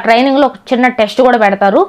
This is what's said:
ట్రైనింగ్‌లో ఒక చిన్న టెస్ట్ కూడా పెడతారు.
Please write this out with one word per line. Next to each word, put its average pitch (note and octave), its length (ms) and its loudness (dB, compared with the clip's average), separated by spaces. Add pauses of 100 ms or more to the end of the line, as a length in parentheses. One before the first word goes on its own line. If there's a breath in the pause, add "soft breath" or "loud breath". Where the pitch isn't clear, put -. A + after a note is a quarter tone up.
ట్రైనింగ్‌లో C4+ 440 2
ఒక - 80 -20 (140)
చిన్న B3 140 0 (120)
టెస్ట్ G#3+ 280 -2
కూడా A#3+ 180 2
పెడతారు. G3 440 0